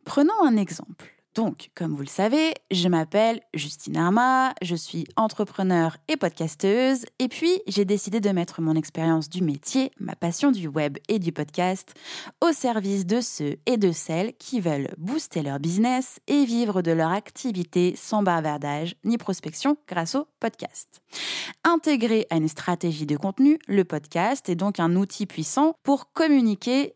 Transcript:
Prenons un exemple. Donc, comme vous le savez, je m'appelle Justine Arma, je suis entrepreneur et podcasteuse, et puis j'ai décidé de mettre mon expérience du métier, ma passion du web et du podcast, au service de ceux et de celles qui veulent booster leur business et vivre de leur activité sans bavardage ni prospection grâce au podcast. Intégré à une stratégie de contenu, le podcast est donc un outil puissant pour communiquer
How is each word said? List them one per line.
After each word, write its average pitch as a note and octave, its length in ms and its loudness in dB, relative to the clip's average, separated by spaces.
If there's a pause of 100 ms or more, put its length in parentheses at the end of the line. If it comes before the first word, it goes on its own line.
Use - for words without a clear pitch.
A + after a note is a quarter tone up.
Prenons F#4+ 380 4
un A#3+ 140 6
exemple. - 560 -6 (220)
Donc, - 400 -4
comme D#3+ 180 -4
vous C#3+ 80 -6
le C#3 60 -8
savez, D4 480 2 (160)
je F3+ 160 2
m'appelle G3+ 540 2 (120)
Justine - 420 -8
Arma, B3 680 2
je F3 100 -4
suis E3+ 320 -6 (120)
entrepreneur F#3+ 800 0 (120)
et D#4 100 -2
podcasteuse, A3 880 0 (140)
et B3+ 80 0
puis F4+ 400 0
j'ai G3 180 0
décidé G3+ 340 0
de G3+ 120 2
mettre F3+ 280 -2
mon D#3+ 140 2
expérience D#3+ 560 0
du F#3 140 -4
métier, F3 560 -2
ma - 160 -8
passion E3+ 340 0
du F#3+ 180 0
web D3 300 -2 (120)
et G#3+ 100 2
du E3+ 120 -2
podcast, F3+ 600 -4 (480)
au E4 120 4
service G3+ 520 -2
de A3+ 160 0
ceux D3 360 -4 (100)
et B3 100 2
de G3 140 4
celles E3+ 460 -4
qui - 240 -4
veulent D3 360 -2
booster F#3 460 -4
leur C#3 160 -4
business A3+ 680 0
et C#4+ 180 4
vivre A#3 380 0
de E3 100 0
leur E3 200 2
activité F3+ 840 -2
sans G#3+ 280 -2
bavardage D3+ 800 -2
ni A#3 160 0
prospection G#3 580 -2 (100)
grâce E3+ 280 -4
au D4 100 -2 (140)
podcast. - 640 -8 (600)
Intégré B3+ 680 2
à E3 60 2
une D#3 100 2
stratégie D#3+ 580 -2
de D3 100 0
contenu, C4+ 520 4
le G3 160 4
podcast F3 680 -2
est F3 60 0
donc F#3+ 240 -2
un E3+ 160 4
outil G3 320 -2
puissant D4 560 0
pour C#4 300 0
communiquer C4+ 840 2